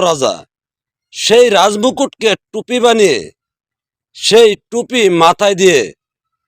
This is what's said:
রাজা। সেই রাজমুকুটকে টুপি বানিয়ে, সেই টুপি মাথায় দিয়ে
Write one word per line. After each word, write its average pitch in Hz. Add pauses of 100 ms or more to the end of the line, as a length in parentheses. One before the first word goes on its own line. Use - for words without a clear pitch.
রাজা। 127 (920)
সেই 240 (120)
রাজমুকুটকে 214 (220)
টুপি -
বানিয়ে, 208 (960)
সেই 220 (200)
টুপি 233 (200)
মাথায় 190
দিয়ে 170 (680)